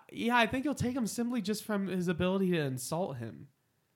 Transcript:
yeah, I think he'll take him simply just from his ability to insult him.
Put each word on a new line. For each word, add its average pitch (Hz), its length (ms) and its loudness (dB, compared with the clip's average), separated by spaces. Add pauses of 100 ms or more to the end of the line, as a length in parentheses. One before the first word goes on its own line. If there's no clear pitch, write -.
(120)
yeah, 233 240 0
I 233 120 6
think 262 160 0
he'll 285 100 0
take 247 220 0
him 247 100 0
simply 240 380 -2
just 208 200 -2
from 202 240 0
his 180 200 0
ability 185 420 2
to 175 120 2
insult 139 560 -2
him. 110 280 -10 (500)